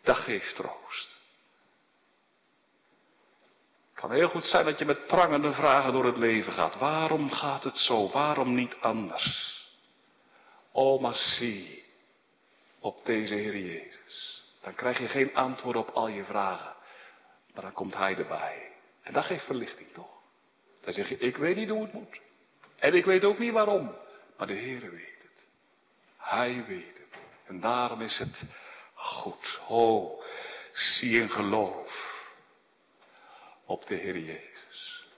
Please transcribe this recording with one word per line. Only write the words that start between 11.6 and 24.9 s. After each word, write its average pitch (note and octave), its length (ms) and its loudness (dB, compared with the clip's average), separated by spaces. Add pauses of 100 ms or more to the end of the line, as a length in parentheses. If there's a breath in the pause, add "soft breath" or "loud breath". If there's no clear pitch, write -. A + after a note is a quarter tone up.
op - 260 -8
deze G#2+ 300 0
Heer G#2 220 -2
Jezus. - 880 -10 (180)
Dan - 120 -10
krijg B2 240 -2
je A#2+ 100 -4
geen C3+ 260 0
antwoord B2+ 420 0
op A2 140 -2
al A2+ 180 0
je G2+ 160 -6
vragen. G2 500 -2 (880 loud breath)
Dan F#2+ 100 -12
komt F#2+ 220 -8
hij F#2+ 220 0
erbij. - 560 -6 (300)
En - 100 -14
dat C#3 120 0
geeft E3+ 200 -6
verlichting, - 480 -8
toch? - 260 -20 (640)
Dan F#2 120 -6
zeg G2+ 160 -4
je, C3 100 -6
"Ik B2+ 180 -2
weet E3 200 0
niet G#3+ 120 -2
hoe G#3+ 140 -2
het G#3+ 100 -10
moet. - 280 -16 (580)
En D3 160 6
ik F3 100 6
weet F#3+ 200 6
ook G3+ 140 4
niet A#3 140 0
waarom. G#3 440 2 (400 loud breath)
Maar G2+ 100 -6
de F#2+ 80 -6
Heere A#2+ 360 -8